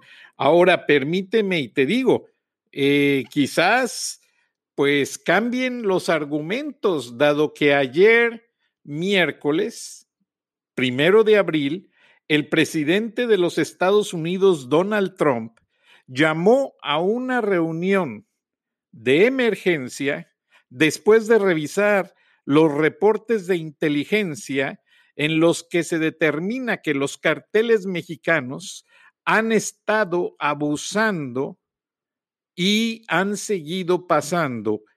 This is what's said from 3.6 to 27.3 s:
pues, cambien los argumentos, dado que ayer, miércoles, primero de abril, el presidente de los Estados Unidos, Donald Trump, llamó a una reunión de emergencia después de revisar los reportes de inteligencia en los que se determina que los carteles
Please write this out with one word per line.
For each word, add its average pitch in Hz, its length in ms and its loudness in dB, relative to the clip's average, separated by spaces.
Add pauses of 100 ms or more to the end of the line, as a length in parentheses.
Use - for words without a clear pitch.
pues, 143 420 0
cambien 240 680 -2
los 185 200 0
argumentos, 156 1120 -4
dado 147 380 0
que 147 180 2
ayer, 214 800 2 (320)
miércoles, 170 1200 -2 (680)
primero 139 480 4
de 214 140 4
abril, 160 540 -2 (360)
el 151 200 0
presidente 175 760 -2
de 220 140 2
los 175 180 0
Estados 196 560 0
Unidos, 170 560 0
Donald 190 480 0
Trump, 120 420 -2 (460)
llamó 160 760 2
a 147 180 -2
una 247 420 -2
reunión 175 840 -2 (640)
de 135 340 2
emergencia 170 1080 -2 (380)
después 208 580 2
de 226 120 4
revisar 190 760 0 (320)
los 151 260 4
reportes 190 760 0
de 185 100 0
inteligencia 151 1200 -4 (340)
en 156 240 0
los 165 240 2
que 170 200 -2
se 165 160 -4
determina 170 800 -2
que 156 160 -4
los 139 240 -4
carteles 208 680 0